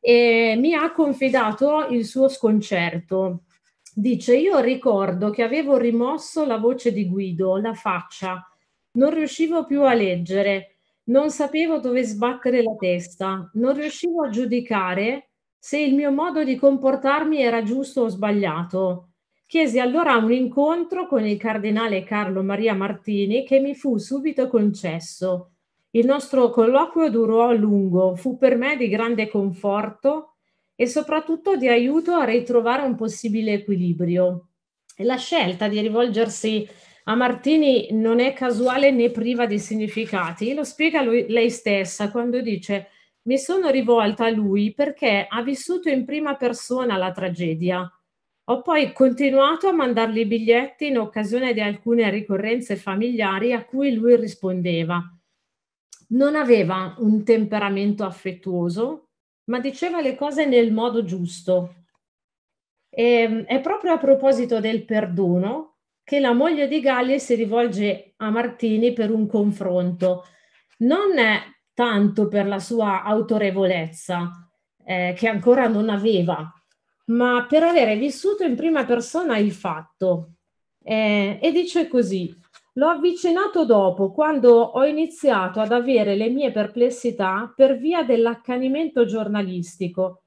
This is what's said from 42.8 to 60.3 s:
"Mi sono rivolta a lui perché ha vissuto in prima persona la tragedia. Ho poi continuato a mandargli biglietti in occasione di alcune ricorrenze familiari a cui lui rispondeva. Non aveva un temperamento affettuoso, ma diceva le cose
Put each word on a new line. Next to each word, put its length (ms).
"Mi 120
sono 320
rivolta 560
a 60
lui 420
perché 560
ha 140
vissuto 480
in 160
prima 300
persona 600
la 160
tragedia. 760
Ho 180
poi 320
continuato 760
a 40
mandargli 520
biglietti 600
in 100
occasione 560
di 80
alcune 480
ricorrenze 680
familiari 760
a 140
cui 260
lui 240
rispondeva. 920
Non 220
aveva 600
un 260
temperamento 800
affettuoso, 1040
ma 160
diceva 420
le 120
cose 300